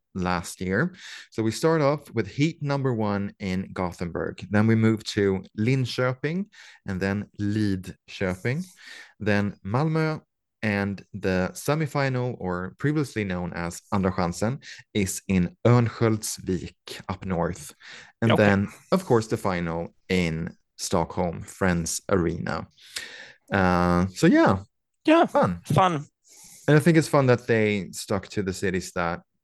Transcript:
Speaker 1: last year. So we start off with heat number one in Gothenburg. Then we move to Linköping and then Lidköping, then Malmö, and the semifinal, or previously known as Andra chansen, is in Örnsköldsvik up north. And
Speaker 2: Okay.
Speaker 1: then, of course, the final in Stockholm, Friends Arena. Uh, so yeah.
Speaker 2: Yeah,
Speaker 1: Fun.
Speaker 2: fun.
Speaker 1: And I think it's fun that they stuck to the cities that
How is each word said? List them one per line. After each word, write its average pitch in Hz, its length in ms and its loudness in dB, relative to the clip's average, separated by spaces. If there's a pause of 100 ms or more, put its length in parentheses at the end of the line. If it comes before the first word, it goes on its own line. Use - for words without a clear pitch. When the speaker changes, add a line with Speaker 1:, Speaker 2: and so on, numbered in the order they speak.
(140)
Speaker 1:
last 90 460 -4
year. 101 340 -2 (360)
So 113 120 -4
we 110 80 0
start 160 300 0
off 143 320 0
with 110 160 -2
heat 147 320 -2
number 139 320 -2
one 101 460 -2
in 95 340 -4
Gothenburg. 85 800 -6
Then 104 160 4
we 113 80 4
move 113 280 2 (120)
to 98 300 0 (140)
Linköping 131 880 -2 (400)
and 95 140 -6
then 98 260 -2 (140)
Lidköping, 101 1200 -2 (560)
then 101 340 0 (100)
Malmö, 156 560 0 (420)
and 101 500 -2
the 92 400 0
semifinal, 135 880 -2
or 90 380 -6
previously 143 440 -2
known 90 300 -4
as 87 280 -6 (120)
Andra 95 180 2
chansen, 98 480 -2 (340)
is 98 360 -2
in 90 260 2 (100)
Örnsköldsvik 110 1400 0
up 95 160 -6
north. 85 480 -4 (480)
And 113 120 4
Speaker 2:
Okay. 156 120 6
Speaker 1:
then, 101 280 4 (180)
of 185 140 0
course, 113 240 2
the 120 80 -2
final 87 580 -4 (140)
in 82 480 0 (200)
Stockholm, 90 640 -2
Friends 87 680 -2
Arena. 87 580 -2 (840)
Uh, 90 600 4
so - 140 2
yeah. 208 380 4 (400)
Speaker 2:
Yeah, 320 220 6
Speaker 1:
Fun. 95 360 2
Speaker 2:
fun. 165 420 2 (640)
Speaker 1:
And 147 100 6
I 151 40 6
think 165 160 4
it's 156 100 4
fun 139 200 4
that 123 200 4
they 107 460 2
stuck - 380 -4
to 107 120 -2
the 92 100 -2
cities 92 420 -2
that 87 260 -2 (240)